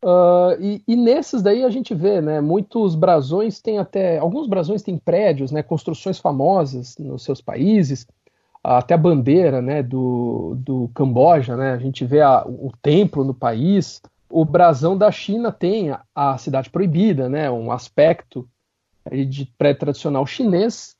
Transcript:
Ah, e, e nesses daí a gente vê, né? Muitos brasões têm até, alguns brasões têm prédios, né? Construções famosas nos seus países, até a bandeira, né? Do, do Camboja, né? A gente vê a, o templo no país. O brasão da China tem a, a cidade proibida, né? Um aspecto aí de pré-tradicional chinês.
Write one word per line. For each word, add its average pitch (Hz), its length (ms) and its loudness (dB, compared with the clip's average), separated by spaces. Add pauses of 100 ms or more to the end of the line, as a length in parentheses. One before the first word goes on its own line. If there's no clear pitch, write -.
Ah, 180 560 4
e, 202 260 -6
e 226 80 2
nesses 240 480 2
daí 208 220 2
a 247 60 2
gente 233 240 -6
vê, 185 260 0
né? 151 200 -2
Muitos 185 540 0
brasões 175 640 0
têm 214 180 -4
até, 185 400 -2
alguns 185 280 -4
brasões 190 360 -2
têm 180 160 -6
prédios, 165 520 0
né? 151 120 -4
Construções 170 560 -6
famosas 139 800 -2
nos 135 260 -12
seus 135 160 -6
países, 156 680 0 (560)
até 123 300 0
a 170 60 4
bandeira, 151 640 2
né? 139 200 -4
Do, 120 760 -4
do 127 360 -6
Camboja, 131 640 2
né? 131 160 -4
A 123 60 -6
gente 131 260 -8
vê 139 160 2
a, 135 260 6
o - 240 -12 (120)
templo 147 420 2
no 135 80 -4
país. 135 680 -2 (260)
O 160 160 2
brasão 165 540 4
da 208 120 4
China 220 420 -6
tem 185 380 -2
a, - 120 -8 (120)
a 139 220 -2
cidade 135 320 -4
proibida, 170 600 0
né? 147 200 -2
Um 117 220 -4
aspecto 139 760 0 (640)
aí 135 160 -4
de 135 220 -6 (100)
pré-tradicional 143 680 -2
chinês. 214 720 -2